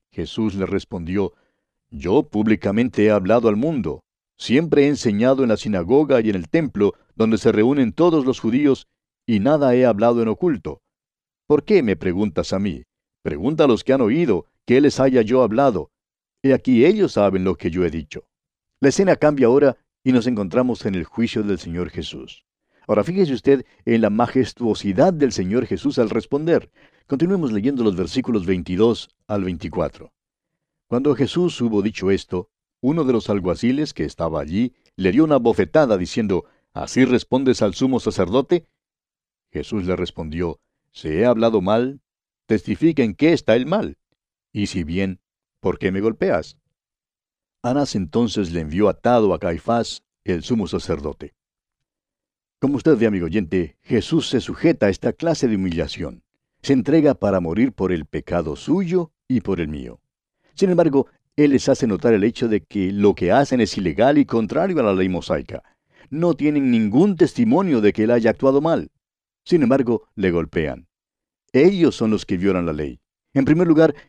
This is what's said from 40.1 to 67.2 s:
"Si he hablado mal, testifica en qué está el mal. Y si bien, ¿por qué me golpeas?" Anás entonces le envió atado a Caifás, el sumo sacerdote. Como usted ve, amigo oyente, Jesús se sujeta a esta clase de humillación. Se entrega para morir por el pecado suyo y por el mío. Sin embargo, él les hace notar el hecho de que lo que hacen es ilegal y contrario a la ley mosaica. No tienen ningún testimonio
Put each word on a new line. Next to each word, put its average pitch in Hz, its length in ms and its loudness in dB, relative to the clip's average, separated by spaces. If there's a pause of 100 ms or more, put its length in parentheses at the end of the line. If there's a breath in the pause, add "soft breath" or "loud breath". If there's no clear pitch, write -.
"Si - 180 -12
he 82 160 0
hablado 113 360 2
mal, 120 400 -2 (460)
testifica 131 580 0
en 104 100 -4
qué 160 180 2
está 113 220 2
el 127 120 0
mal. 165 300 -4 (560)
Y 101 140 -4
si 90 160 -6
bien, 90 380 -4 (400)
¿por 90 180 -2
qué 95 140 -2
me 95 80 -4
golpeas?" 113 580 -4 (1040)
Anás 131 320 -2
entonces 101 560 -2
le 85 100 -4
envió 82 280 0
atado 113 440 2
a 78 60 -2
Caifás, 101 640 -4 (220)
el 87 180 -4
sumo 110 240 -4
sacerdote. 73 680 -8 (1200)
Como 139 180 -2
usted 147 200 2
ve, 110 100 2
amigo 95 200 -2
oyente, 87 560 -4
Jesús 127 460 -2
se 127 120 -2
sujeta 135 460 -2
a - 20 4
esta 101 240 -2
clase 160 360 -2
de 107 80 0
humillación. 82 640 -6 (400)
Se 139 100 -2
entrega 139 420 2
para 95 260 0
morir 101 320 0
por 92 200 -2
el 78 140 -4
pecado 78 500 -6
suyo 175 560 -4 (160)
y 123 120 0
por 90 200 -4
el 78 80 -4
mío. 65 320 -12 (540)
Sin 190 160 0
embargo, 160 380 2 (260 soft breath)
él 147 160 4
les 135 180 2
hace 131 200 0
notar 110 260 2
el 98 80 2
hecho 117 240 -2
de 104 140 0
que 98 320 -4
lo 101 220 2
que 90 180 0
hacen 131 280 2
es 104 160 0
ilegal 107 420 0
y 139 80 4
contrario 147 520 -2
a 127 60 0
la 101 80 2
ley 95 160 0
mosaica. 82 560 -6 (440 soft breath)
No 160 260 0
tienen 143 360 0
ningún 120 460 2
testimonio 143 640 2